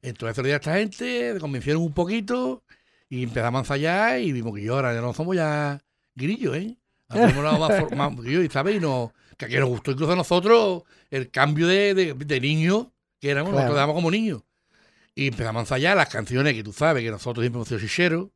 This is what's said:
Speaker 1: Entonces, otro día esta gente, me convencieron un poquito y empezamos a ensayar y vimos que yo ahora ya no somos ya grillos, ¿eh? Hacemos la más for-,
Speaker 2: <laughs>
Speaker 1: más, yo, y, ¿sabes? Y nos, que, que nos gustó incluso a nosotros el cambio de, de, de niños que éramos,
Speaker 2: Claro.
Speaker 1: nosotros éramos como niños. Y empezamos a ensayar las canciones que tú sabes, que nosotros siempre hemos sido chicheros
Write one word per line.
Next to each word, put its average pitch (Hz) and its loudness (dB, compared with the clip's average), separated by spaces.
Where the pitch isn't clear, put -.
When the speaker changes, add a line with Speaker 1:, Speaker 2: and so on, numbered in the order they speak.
Speaker 1:
Entonces, 113 -6
otro 131 -4
día 143 2
esta 151 -2
gente, 240 -4
me 185 -4
convencieron 151 -2
un 165 -2
poquito 233 -2
y 127 -4
empezamos 120 -2
a - -4
ensayar 180 0
y 190 0
vimos 117 -4
que 101 -8
yo 113 -2
ahora 131 0
ya 117 -2
no 120 -4
somos 175 -4
ya 147 -2
grillos, 156 -2
¿eh? 214 -8
Hacemos 147 4
la 151 2
más 160 2
for-, - -2
Speaker 2:
<laughs> - -
Speaker 1:
más, 143 -2
yo, 139 0
y, 160 2
¿sabes? 170 0
Y - 0
nos, 131 -2
que, 117 -8
que 123 0
nos 135 4
gustó 123 -2
incluso 151 0
a - 2
nosotros 185 4
el 135 -6
cambio 147 2
de, 196 4
de, 180 2
de 143 -2
niños 165 2
que 139 -4
éramos, 143 0
Speaker 2:
Claro. 139 2
Speaker 1:
nosotros 143 2
éramos 143 2
como 165 2
niños. 196 -2
Y 139 -2
empezamos 113 -4
a 117 -2
ensayar 143 2
las 165 4
canciones 123 0
que 110 -8
tú 104 -12
sabes, 147 2
que 113 -4
nosotros 113 -4
siempre 120 0
hemos 110 -6
sido 117 -4
chicheros 170 0